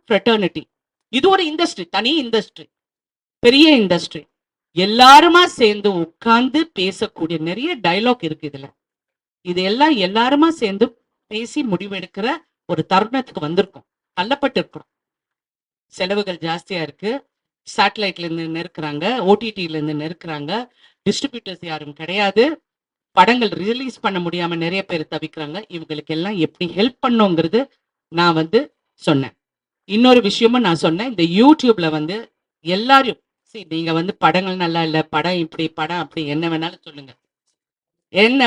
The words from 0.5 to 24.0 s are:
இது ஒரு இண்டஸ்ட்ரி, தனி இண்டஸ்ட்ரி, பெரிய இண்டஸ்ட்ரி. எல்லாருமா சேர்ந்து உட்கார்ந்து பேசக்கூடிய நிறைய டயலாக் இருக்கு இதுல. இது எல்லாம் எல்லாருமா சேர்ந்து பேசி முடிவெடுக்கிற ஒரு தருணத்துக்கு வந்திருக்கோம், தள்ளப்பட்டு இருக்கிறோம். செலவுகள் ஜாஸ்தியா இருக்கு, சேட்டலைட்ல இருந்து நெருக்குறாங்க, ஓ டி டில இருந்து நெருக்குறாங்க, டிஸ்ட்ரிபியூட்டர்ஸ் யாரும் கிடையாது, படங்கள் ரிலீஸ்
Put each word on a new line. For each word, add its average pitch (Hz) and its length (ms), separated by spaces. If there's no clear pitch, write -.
இது 262 160
ஒரு 381 220
இண்டஸ்ட்ரி, 311 340
தனி 226 160
இண்டஸ்ட்ரி, 226 440
பெரிய 277 240
இண்டஸ்ட்ரி. 175 460
எல்லாருமா 269 680
சேர்ந்து 208 480
உட்கார்ந்து 233 680
பேசக்கூடிய 180 600
நிறைய 185 320
டயலாக் 214 420
இருக்கு 151 220
இதுல. 139 160
இது 180 160
எல்லாம் 254 340
எல்லாருமா 254 420
சேர்ந்து 202 260
பேசி 226 320
முடிவெடுக்கிற 196 640
ஒரு 156 100
தருணத்துக்கு 220 540
வந்திருக்கோம், 175 400
தள்ளப்பட்டு 254 400
இருக்கிறோம். - 300
செலவுகள் 190 540
ஜாஸ்தியா 170 400
இருக்கு, 190 260
சேட்டலைட்ல 196 600
இருந்து 165 160
நெருக்குறாங்க, 156 500
ஓ 190 220
டி 226 160
டில 160 220
இருந்து 151 240
நெருக்குறாங்க, 160 500
டிஸ்ட்ரிபியூட்டர்ஸ் 208 640
யாரும் 147 300
கிடையாது, 196 440
படங்கள் 226 360
ரிலீஸ் 240 420